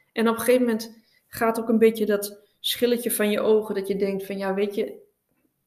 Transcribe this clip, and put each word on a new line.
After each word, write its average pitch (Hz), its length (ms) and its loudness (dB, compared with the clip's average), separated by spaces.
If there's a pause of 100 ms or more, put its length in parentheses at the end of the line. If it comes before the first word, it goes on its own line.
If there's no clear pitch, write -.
(120)
En 226 160 0
op 226 60 2
een 226 60 -6
gegeven 247 260 4
moment - 360 -4 (260)
gaat 226 320 -2
ook 226 80 -4
een 226 100 4
beetje 220 280 4
dat 202 360 -2 (180)
schilletje 240 500 0
van 214 200 0
je 208 100 0
ogen, 214 340 2
dat 196 140 -4
je 196 80 -2
denkt 196 300 -2
van, 196 120 -8
"Ja, 196 160 -2
weet 202 200 -2
je, - 200 -4 (720)